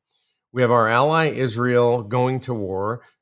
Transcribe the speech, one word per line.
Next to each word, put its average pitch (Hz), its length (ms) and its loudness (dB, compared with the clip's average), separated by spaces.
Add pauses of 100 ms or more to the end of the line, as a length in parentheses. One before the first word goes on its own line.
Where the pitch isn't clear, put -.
(520)
We 123 120 0
have 120 80 2
our 113 180 4
ally 151 380 2
Israel 120 760 0
going 123 400 -2
to 123 120 -8
war. 101 500 -6 (180)